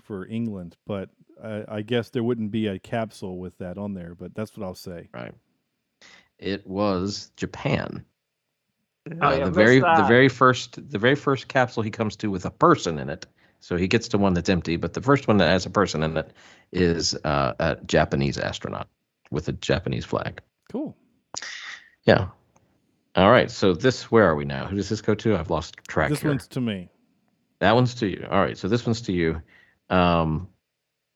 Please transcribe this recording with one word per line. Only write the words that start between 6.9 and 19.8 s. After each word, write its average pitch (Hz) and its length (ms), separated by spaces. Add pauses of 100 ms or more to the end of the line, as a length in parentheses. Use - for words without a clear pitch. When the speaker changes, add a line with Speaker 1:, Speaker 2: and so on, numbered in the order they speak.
Speaker 2:
Japan. - 680 (1200)
Speaker 3:
Oh, 151 60
Speaker 2:
Uh, - 20
Speaker 3:
yeah, 135 80
Speaker 2:
the 139 80
Speaker 3:
missed - 80
Speaker 2:
very, 123 260
the 151 60
Speaker 3:
that. 160 220
Speaker 2:
very 127 200
first, - 640
the 113 80
very 123 180
first 139 320
capsule 120 340
he 107 80
comes 107 260
to 107 140
with 92 140
a - 60
person 113 480
in 67 100
it. - 180 (360)
So - 140
he 92 120
gets 117 200
to 107 100
one 101 140
that's 85 160
empty, 85 280
but 85 180
the 90 80
first 139 260
one 110 80
that 87 140
has 90 160
a - 40
person 87 320
in 80 140
it - 160 (400)
is, 85 420 (100)
uh, 71 340
a 73 260
Japanese 76 540
astronaut - 500 (420)
with - 180
a 71 40
Japanese 65 540